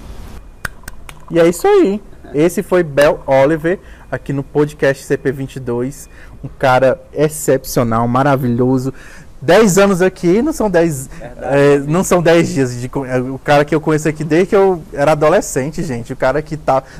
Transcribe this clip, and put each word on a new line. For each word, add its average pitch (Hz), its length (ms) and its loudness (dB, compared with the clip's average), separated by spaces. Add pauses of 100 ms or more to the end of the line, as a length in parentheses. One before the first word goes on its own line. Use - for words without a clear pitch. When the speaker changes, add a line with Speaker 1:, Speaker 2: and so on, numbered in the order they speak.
(1300)
Speaker 1:
E 165 120 0
é 165 60 6
isso 180 200 0
aí. 320 340 4 (320)
Esse 170 300 0
foi 180 200 0
Bel 143 440 2
Oliver, 151 500 2 (320)
aqui - 220 -8
no 139 120 -4
podcast 147 600 -2
C 139 140 -4
P 139 160 -4
vinte 135 240 -10
e - 20 -12
dois. 123 500 -6 (320)
Um 131 60 -12
cara 131 540 2 (120)
excepcional, 131 960 -2
maravilhoso. 127 840 0 (500)
Dez 185 360 4
anos 196 240 4
aqui, 185 360 2
não 302 140 -2
são 214 160 -2
dez, 165 380 0 (120)
Speaker 2:
Verdade. 120 280 -14 (100)
Speaker 1:
é, 143 220 6
não 156 240 -2
são 180 180 0
dez 170 320 4
dias 123 260 -2
de 127 80 -8
co-, 139 200 -6
é, 127 120 -2
o 131 240 -6
cara 147 220 2
que 151 80 -4
eu 151 80 0
conheço 156 260 -2
aqui 156 160 -4
desde 170 260 0
que 220 60 0
eu 190 280 2 (100)
era 147 200 0
adolescente, 156 680 -2
gente. 135 320 -8
O - 20 -12
cara 135 280 -2
que 156 120 -12
tá - 280 -2 (160)